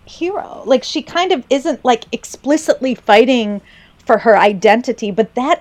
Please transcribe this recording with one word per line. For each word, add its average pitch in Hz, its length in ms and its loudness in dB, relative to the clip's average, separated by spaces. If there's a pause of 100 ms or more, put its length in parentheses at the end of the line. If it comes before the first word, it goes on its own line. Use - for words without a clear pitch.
hero. - 600 -10
Like, 254 200 0
she - 160 -6
kind 370 320 -2
of 262 160 -2
isn't, 277 340 -2
like, 240 300 0
explicitly 254 840 -4
fighting 220 640 2 (460)
for 220 140 2
her 214 180 4
identity, 208 760 0
but 208 240 -4
that 269 260 -2